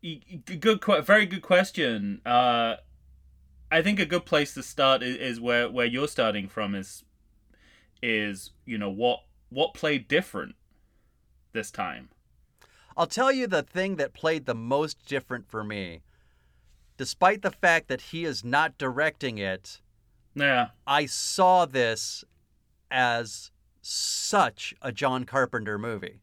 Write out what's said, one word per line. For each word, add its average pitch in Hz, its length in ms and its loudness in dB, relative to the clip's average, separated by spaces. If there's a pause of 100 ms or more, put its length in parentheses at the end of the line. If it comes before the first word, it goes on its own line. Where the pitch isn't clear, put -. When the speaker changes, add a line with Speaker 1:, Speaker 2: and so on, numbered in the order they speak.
Speaker 1:
Y-, - 240 -10
y-, 175 200 -16
g-, 185 80 -10
good 202 260 2
que-, 190 200 2
very 196 260 6
good 180 160 -8
question. 123 800 0
Uh, 120 520 4 (920)
I 160 120 4
think 202 160 2
a 185 80 2
good 165 180 -2
place 147 300 0
to 131 80 -10
start 135 400 2
is, 127 140 -4
is 123 220 -6
where, 120 300 2
where 123 160 0
you're 123 220 -2
starting 107 400 0
from 101 260 -4
is, 95 300 -10 (1000)
is, 107 480 -2 (160)
you 117 140 -6
know, 101 100 -4
what, 117 300 0 (300)
what 143 260 -2
played 147 320 -2
different 135 480 -2 (1000)
this 107 180 -6
time? 78 380 -8 (840)
Speaker 2:
I'll 165 120 0
tell 262 240 2
you 262 160 0
the 185 160 0
thing 190 320 -4
that 143 180 -4
played 160 320 -2
the 123 80 -2
most 135 540 -2
different 127 420 -6
for 110 140 -8
me. 95 380 -8 (960)
Despite 190 440 2
the 190 80 0
fact 165 380 2
that 127 140 -4
he 165 240 -8
is 123 180 -4
not 143 340 0
directing 131 640 -2
it, 95 420 -6 (540)
Speaker 1:
Yeah. 135 320 2 (180)
Speaker 2:
I 143 220 2
saw 180 580 4
this 123 580 -2 (680)
as 120 580 0 (320)
such - 1000 -2
a 131 80 -6
John 127 320 -2
Carpenter 113 560 -2
movie. 107 440 -8